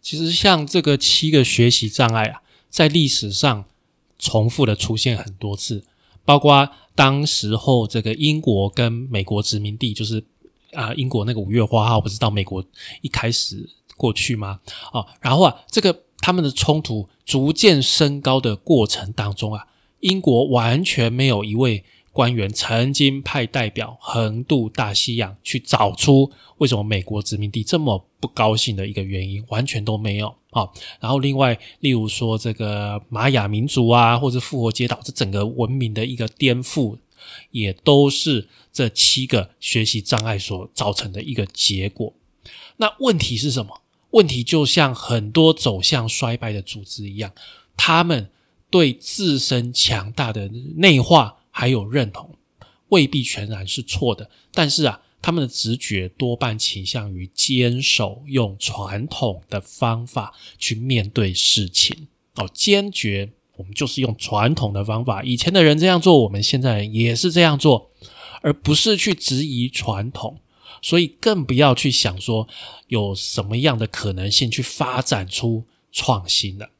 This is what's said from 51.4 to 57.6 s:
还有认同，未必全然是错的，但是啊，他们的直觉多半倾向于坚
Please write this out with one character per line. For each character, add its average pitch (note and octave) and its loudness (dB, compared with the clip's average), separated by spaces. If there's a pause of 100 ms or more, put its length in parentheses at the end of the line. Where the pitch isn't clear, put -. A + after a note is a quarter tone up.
还 - -2
有 G#2+ 0
认 A#2+ -2
同， - -18 (540)
未 E3+ 6
必 C#3 -2
全 G#2 -6
然 G2+ -8
是 F#2+ -8
错 A#2 -2
的， - -18 (240)
但 D#3+ 0
是 D3 0
啊， G#2+ -2 (220)
他 - -2
们 E3+ 0
的 C3 -2
直 A#2 -4
觉 F#2+ -6
多 B2 -4
半 A2+ -4
倾 - -6
向 G#2 -8
于 F#2 -10
坚 B2 0